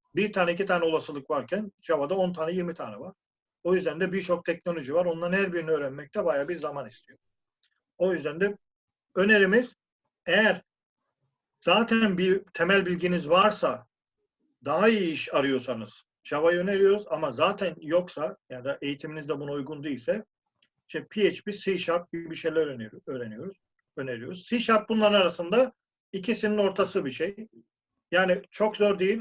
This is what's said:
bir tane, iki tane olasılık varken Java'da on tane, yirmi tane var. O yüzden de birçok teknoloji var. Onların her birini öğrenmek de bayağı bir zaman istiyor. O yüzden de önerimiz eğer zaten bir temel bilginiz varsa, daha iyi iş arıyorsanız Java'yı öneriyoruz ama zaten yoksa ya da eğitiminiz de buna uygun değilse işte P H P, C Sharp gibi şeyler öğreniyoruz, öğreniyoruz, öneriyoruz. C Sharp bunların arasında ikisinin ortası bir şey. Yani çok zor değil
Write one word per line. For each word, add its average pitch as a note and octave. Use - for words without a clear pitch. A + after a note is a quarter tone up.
bir G#3
tane, F3
iki F#3+
tane F3+
olasılık D#3
varken F3
Java'da D3+
on F3+
tane, D#3+
yirmi F3
tane A2
var. F3+
O F3+
yüzden D#3
de F3+
birçok F3
teknoloji E3
var. F3
Onların F3
her G3
birini D#3+
öğrenmek C#3+
de G3+
bayağı C#3+
bir F3
zaman C#3+
istiyor. -
O F#3
yüzden D3+
de G3+
önerimiz G#3
eğer F#3
zaten A3
bir F#3+
temel F3+
bilginiz F3
varsa, F3
daha E3
iyi F#3+
iş C3+
arıyorsanız B2+
Java'yı E3
öneriyoruz G3
ama D#3
zaten E3+
yoksa E3
ya B2+
da C#3
eğitiminiz D3
de C#3+
buna C#3+
uygun C#3+
değilse D#3
işte D#3
P G3+
H -
P, G#3
C F#3+
Sharp F3
gibi E3
şeyler D#3+
öğreniyoruz, A#2
öğreniyoruz, B2+
öneriyoruz. C3+
C A#3
Sharp G#3+
bunların G#3+
arasında F3+
ikisinin G#3
ortası F#3+
bir C3
şey. G3+
Yani F#3
çok G#3+
zor G3+
değil G3+